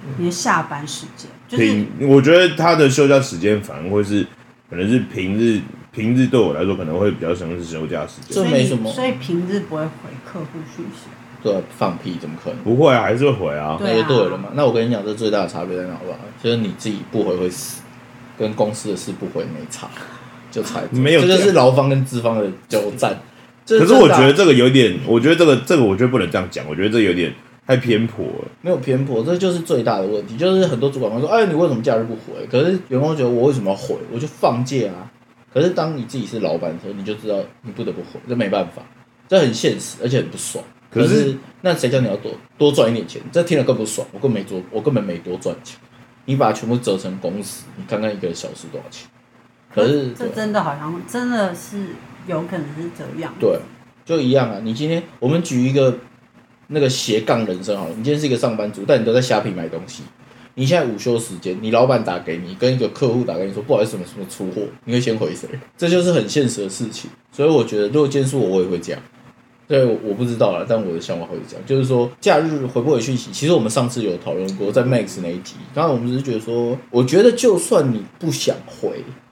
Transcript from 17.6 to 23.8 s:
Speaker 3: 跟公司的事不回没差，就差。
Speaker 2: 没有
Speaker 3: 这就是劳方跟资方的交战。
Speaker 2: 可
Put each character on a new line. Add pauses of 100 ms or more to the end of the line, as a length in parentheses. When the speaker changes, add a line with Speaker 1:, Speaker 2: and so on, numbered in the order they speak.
Speaker 3:
跟
公
司
的
事
不
回
没 (100)
差， (640)
就
差。
Speaker 2:
没
有
Speaker 3:
这
就
是
劳
方
跟
资
方
的 (180)
交 (180)
战。 (520)
Speaker 2:
可